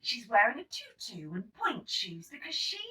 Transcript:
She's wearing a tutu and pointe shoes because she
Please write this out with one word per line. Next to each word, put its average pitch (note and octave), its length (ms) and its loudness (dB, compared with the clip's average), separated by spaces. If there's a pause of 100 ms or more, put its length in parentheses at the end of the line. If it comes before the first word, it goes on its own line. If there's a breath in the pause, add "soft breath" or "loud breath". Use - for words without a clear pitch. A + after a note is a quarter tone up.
She's A#3+ 280 -4
wearing A3+ 300 8
a F4+ 40 -8
tutu - 680 -10
and F#3 220 -6
pointe - 340 -2
shoes E3 400 -4
because D#4+ 260 -10
she - 220 -2 (140)